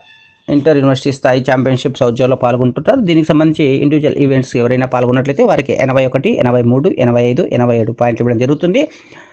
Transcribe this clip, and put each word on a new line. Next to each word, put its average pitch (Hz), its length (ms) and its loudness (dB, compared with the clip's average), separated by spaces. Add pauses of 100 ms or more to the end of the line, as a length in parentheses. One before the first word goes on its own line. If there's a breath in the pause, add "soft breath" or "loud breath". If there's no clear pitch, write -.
(480)
ఇంటర్ 147 280 2
యూనివర్సిటీ 135 360 0
స్థాయి 135 280 0
ఛాంపియన్‌షిప్ 131 560 -2
సౌత్ 120 200 0
జోన్‌లో 127 200 0
పాల్గొంటుంటారు. 127 640 0
దీనికి 165 260 0
సంబంధించి 156 440 2
ఇండివిడ్యువల్ 147 480 0
ఈవెంట్స్ 135 380 0
ఎవరైనా 123 300 0
పాల్గొన్నట్లయితే 127 580 0
వారికి 147 280 0
ఎనభై 131 340 0
ఒకటి, 135 260 -2
ఎనభై 123 300 0
మూడు, 135 360 2
ఎనభై 120 260 2
ఐదు, 131 280 0
ఎనభై 120 260 0
ఏడు 113 140 -2
పాయింట్లు 120 300 -2
ఇవ్వడం 120 160 0
జరుగుతుంది. 175 500 0 (440 loud breath)